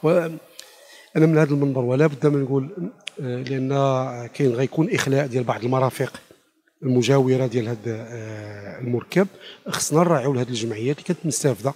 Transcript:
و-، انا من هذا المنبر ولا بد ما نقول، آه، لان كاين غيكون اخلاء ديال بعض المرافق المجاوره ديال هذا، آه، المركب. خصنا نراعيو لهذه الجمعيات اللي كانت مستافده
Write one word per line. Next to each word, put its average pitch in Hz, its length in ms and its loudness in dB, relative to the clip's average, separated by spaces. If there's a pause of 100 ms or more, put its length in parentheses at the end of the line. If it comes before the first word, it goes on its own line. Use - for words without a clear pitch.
و-، 165 240 4 (880)
انا 156 80 8
من 160 120 6
هذا 151 160 4
المنبر 139 280 0
ولا 127 260 4
بد 143 200 0
ما 147 120 2
نقول، 139 520 -4 (300)
آه، 127 220 -6
لان 131 260 -4 (580)
كاين 135 240 2
غيكون 147 420 0
اخلاء 139 340 0
ديال 123 160 -2
بعض 113 200 -2
المرافق 127 580 0 (640)
المجاوره 127 640 2
ديال 113 200 -2
هذا، 117 180 -6
آه، 110 920 -10
المركب. 123 480 0 (400)
خصنا - 320 0
نراعيو 147 340 4
لهذه 123 160 -2
الجمعيات 117 460 -4
اللي - 120 -18
كانت 175 180 -4
مستافده 135 500 -2